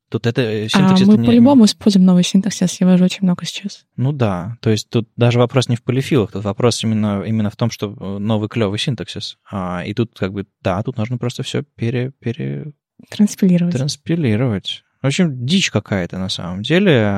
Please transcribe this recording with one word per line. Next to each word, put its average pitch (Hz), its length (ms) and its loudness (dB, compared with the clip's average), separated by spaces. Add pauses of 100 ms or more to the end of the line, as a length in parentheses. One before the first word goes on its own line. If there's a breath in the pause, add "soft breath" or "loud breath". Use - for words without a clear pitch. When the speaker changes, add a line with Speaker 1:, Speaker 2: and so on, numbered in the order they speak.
Speaker 1:
тут 113 180 -4
это, 117 140 -2
э, 107 260 -2
Speaker 2:
А - 20 -6
Speaker 1:
синтаксис 190 380 4
Speaker 2:
мы 214 120 6
Speaker 1:
не 233 80 0
Speaker 2:
по-любому 240 400 6
используем 196 400 4
новый 180 180 6
синтаксис, - 560 -2
я 185 100 4
вижу 180 140 4
очень 185 180 -2
много 175 220 0
сейчас. - 400 -12 (120)
Speaker 1:
Ну 131 160 0
да, 107 480 -2
то 117 100 0
есть 107 180 0
тут 113 280 -2
даже 120 220 2
вопрос 123 300 2
не 117 80 0
в - 60 -6
полифилах, 123 500 0
тут 98 120 -8
вопрос 110 380 0
именно, 107 400 0
именно 107 280 -2
в - 60 -12
том, 113 140 -2
что, 104 300 -8
э, 98 180 -8
новый 104 300 -2
клёвый 104 300 -2
синтаксис. - 580 -8 (140)
А, 90 340 -6
и 104 100 -8
тут - 240 -4
как 95 140 -4
бы, 101 140 -8 (160)
да, 98 200 -2
тут 127 140 -8
нужно 120 220 -4
просто - 240 -8
всё - 200 -6 (140)
пере-, 123 420 -4
пере- 139 540 -8 (380)
Speaker 2:
Транспилировать. 180 640 0
Speaker 1:
транспилировать. 131 1080 -2 (200)
В 131 40 0
общем, 135 400 -2
дичь 180 240 0
какая-то 92 480 -4
на 92 120 -6
самом 90 320 -8
деле. 156 400 2 (160)